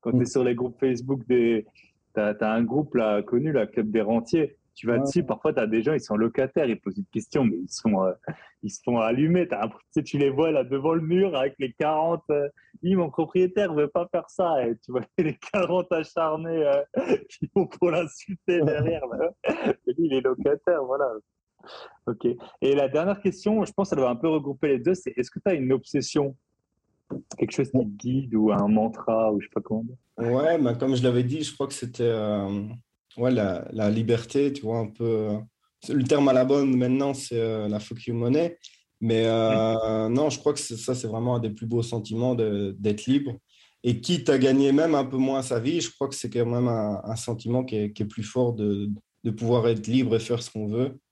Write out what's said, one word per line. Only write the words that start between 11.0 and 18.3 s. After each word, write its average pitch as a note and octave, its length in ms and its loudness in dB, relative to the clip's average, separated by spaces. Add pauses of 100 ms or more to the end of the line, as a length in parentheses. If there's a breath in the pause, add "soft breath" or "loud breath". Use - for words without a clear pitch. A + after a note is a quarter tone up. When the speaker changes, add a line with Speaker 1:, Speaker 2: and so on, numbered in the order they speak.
Speaker 1:
mur F3 340 2
avec C3+ 220 0
les B2+ 160 -6
quarante, D#3 560 0
euh, « D3 180 0 (360 loud breath)
Oui, F3+ 100 2
mon F3 160 2
propriétaire F#3 640 0
veut D3 140 2
pas F3 240 -2
faire E3 180 -4
ça. » F3 240 0 (140)
Et A#2 80 -2 (100)
tu - 60 -14
vois B2 100 -2
<laughs> - 160 -10
les D#3 180 0 (160)
quarante F3+ 400 0
acharnés, D#3+ 720 -2
euh, C#3+ 200 2 (100)
<laughs> B3+ 340 0
qui - 280 -8
vont F#3+ 100 4
pour - 240 0
l'insulter E3+ 720 -2